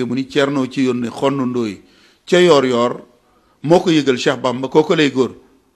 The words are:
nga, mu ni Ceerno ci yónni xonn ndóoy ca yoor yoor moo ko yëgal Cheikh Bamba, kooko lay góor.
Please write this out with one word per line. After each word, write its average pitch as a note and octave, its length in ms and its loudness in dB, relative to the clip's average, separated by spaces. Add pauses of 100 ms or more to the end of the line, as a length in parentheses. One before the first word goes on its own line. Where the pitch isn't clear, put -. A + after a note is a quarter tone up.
nga, B2+ 60 -2
mu B2 80 -6
ni C3 140 -4
Ceerno C#3 380 -2
ci C3 220 -6
yónni A#2+ 220 -4
xonn C3+ 420 -4
ndóoy A2 300 -6 (440)
ca F3+ 140 2
yoor D#3 240 6
yoor B2 400 -2 (580)
moo E3 180 4
ko F3+ 100 0
yëgal C3+ 260 2
Cheikh B2+ 240 -2
Bamba, B2+ 280 -4
kooko D#3 280 2
lay D3 140 2
góor. B2 260 -2 (400)